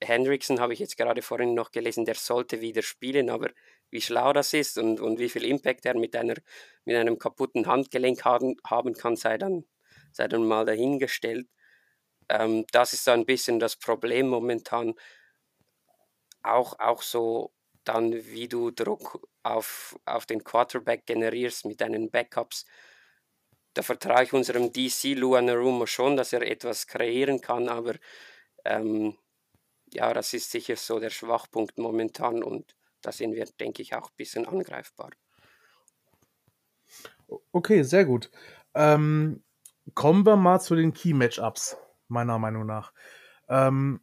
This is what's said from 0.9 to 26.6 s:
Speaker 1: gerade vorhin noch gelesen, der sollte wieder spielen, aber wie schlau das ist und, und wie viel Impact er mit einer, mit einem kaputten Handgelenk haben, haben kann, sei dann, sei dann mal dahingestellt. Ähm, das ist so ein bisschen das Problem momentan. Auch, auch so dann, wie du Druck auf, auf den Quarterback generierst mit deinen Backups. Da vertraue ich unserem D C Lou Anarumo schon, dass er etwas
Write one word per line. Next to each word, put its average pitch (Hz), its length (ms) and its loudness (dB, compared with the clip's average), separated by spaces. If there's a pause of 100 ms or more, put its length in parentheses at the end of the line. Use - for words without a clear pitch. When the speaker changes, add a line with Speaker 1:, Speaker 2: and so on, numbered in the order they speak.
Speaker 1:
gerade 120 260 0
vorhin 120 320 -2
noch 117 160 -2
gelesen, 117 340 -4
der 110 120 -2
sollte 120 440 -4
wieder 113 220 -4
spielen, 127 480 -2
aber 117 200 -6 (400)
wie 113 120 -8
schlau 123 320 2
das 143 180 0
ist 147 240 -2
und, 110 240 0
und 113 180 -2
wie 120 120 -2
viel 120 140 -4
Impact 131 420 -2
er 123 80 2
mit 117 200 -2
einer, 117 200 -2 (500)
mit 120 120 0
einem 117 220 2
kaputten - 480 -2
Handgelenk 127 580 0
haben, 127 320 2 (100)
haben 120 260 0
kann, 117 240 -2
sei 110 220 -2
dann, 185 260 -2 (480)
sei 113 160 -2
dann 117 160 0
mal 110 220 2
dahingestellt. 123 800 -2 (840)
Ähm, 110 440 2
das 123 200 4
ist - 120 -6
so 131 80 4
ein 117 120 4
bisschen 123 360 0
das 113 160 -2
Problem 120 520 0
momentan. 117 640 -2 (1500)
Auch, 123 380 0
auch 117 200 0
so 117 520 -4 (320)
dann, 113 280 0
wie 113 360 -10
du 120 240 -4
Druck 107 540 -6 (160)
auf, - 640 -6
auf - 220 -6
den 113 180 -6
Quarterback 120 600 -2
generierst 113 580 -2
mit 107 160 -10
deinen 110 300 -2
Backups. - 560 -4 (1080)
Da - 80 -4
vertraue 123 440 2
ich 131 100 -2
unserem 123 360 2
D 127 180 -2
C 139 260 -2
Lou 127 200 2
Anarumo 123 520 2
schon, 135 320 0
dass 123 160 -2
er 120 80 -2
etwas 110 460 -6